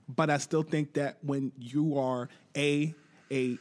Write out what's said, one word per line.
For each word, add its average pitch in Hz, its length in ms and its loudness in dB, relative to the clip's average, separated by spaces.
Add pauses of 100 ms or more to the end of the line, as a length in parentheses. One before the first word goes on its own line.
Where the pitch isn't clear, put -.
but 151 220 2
I 147 80 4
still 156 260 0
think 151 300 -2
that 143 280 -2
when 139 380 -2
you 143 380 0
are 127 300 0 (280)
a, 147 360 2 (380)
a, 127 300 0